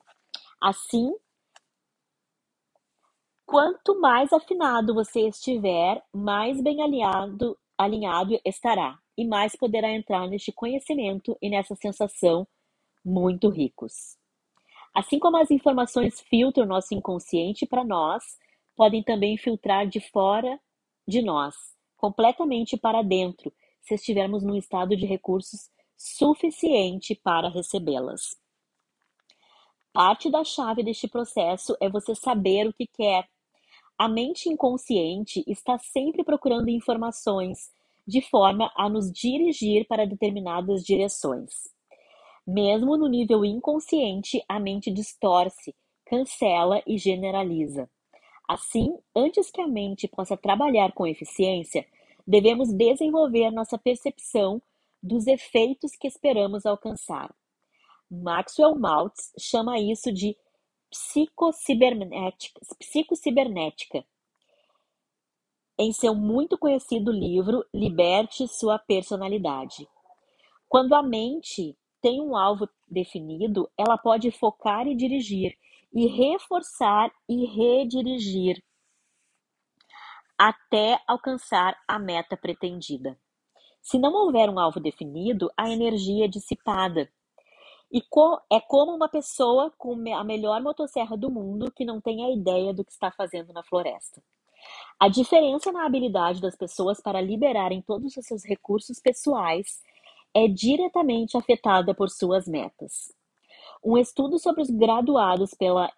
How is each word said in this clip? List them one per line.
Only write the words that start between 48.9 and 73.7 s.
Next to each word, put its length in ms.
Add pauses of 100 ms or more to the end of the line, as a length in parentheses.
antes 340
que 120
a 60
mente 380
possa 300
trabalhar 560
com 160
eficiência, 800 (400)
devemos 460
desenvolver 800
nossa 260
percepção 840 (400)
dos 260
efeitos 680
que 120
esperamos 580
alcançar. 680 (760)
Maxwell 680
Maltz 600
chama 420
isso 320
de 240 (540)
psicocibernética, 1700 (180)
psicocibernética. 1300 (1700)
Em 140
seu 220
muito 440
conhecido 540
livro, 640
Liberte 720
Sua 300
Personalidade. 1080 (840)
Quando 240
a 80
mente 760 (240)
tem 200
um 140
alvo 340 (180)
definido, 920